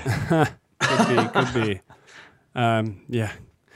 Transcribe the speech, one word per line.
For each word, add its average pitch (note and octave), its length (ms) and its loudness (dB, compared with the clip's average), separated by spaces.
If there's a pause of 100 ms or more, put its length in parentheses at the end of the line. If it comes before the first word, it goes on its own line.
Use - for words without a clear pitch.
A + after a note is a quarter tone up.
<laughs> C#3 280 -4 (520)
Could - 340 2
be, - 120 2 (120)
could B2 140 0
be. G#2+ 280 -2 (760)
Um, A2 520 0
yeah. A2+ 240 -4 (440)